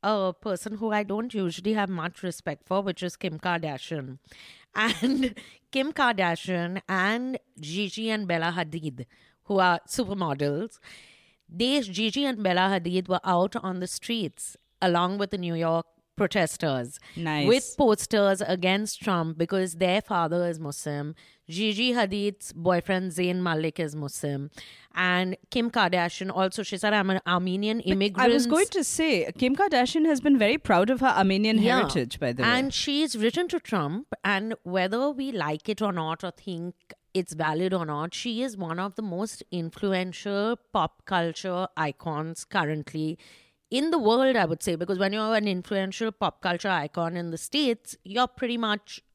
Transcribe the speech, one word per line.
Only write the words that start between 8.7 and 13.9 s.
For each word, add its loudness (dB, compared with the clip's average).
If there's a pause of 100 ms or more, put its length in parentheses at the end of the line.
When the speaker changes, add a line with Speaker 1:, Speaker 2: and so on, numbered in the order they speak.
Speaker 1:
who 0
are 6
supermodels, -2 (720)
they, 0
Gigi -2
and -4
Bella 4 (100)
Hadid, -2
were 0
out 2
on -6
the -6
streets -6 (240)